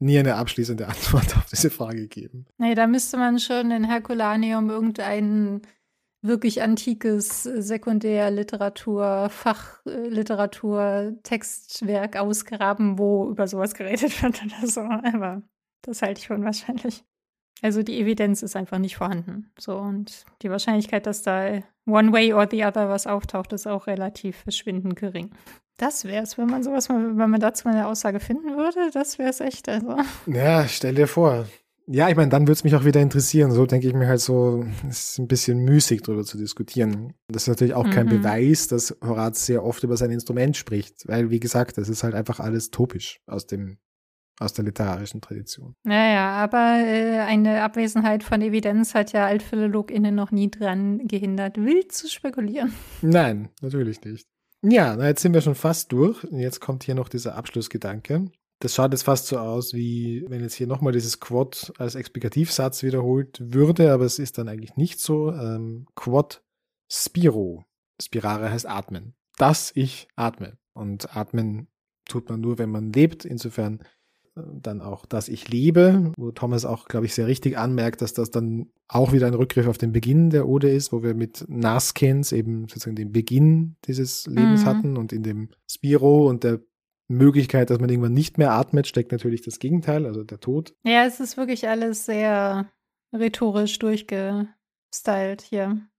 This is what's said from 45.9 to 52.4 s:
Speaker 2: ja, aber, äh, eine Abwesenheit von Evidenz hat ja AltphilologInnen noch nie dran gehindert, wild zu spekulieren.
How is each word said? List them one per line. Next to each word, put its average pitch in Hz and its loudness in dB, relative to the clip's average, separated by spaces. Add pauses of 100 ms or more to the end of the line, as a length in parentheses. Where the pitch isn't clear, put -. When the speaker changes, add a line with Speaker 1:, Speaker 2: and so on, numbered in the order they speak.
Speaker 2:
ja, 196 2
aber, 233 2
äh, 226 0
eine 214 2
Abwesenheit 214 0
von 214 -2
Evidenz 214 0
hat 208 0
ja 202 2
AltphilologInnen 208 0
noch 202 -2
nie 202 2
dran 202 -2
gehindert, 196 -4
wild 294 2
zu - -10
spekulieren. 233 -6 (260)